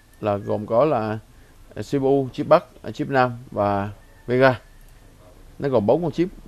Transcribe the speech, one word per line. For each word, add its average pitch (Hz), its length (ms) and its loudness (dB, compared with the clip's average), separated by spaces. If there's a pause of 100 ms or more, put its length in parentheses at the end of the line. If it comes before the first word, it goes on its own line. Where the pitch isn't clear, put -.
(200)
là 104 160 -2
gồm 107 300 -6
có 113 180 2
là, 110 340 -2 (560)
à, 107 80 -8
C - 80 -14
P 139 120 0
U, 135 300 2
chip 135 160 -6
Bắc, 170 160 4 (180)
à, - 80 -12
chip 143 180 -6
Nam 127 240 2 (180)
và 101 400 -2 (360)
Vega. 127 340 2 (960)
Nó 110 100 -4
gồm 107 180 2
bốn 147 160 2
con 160 100 -4
chip 175 160 -2 (200)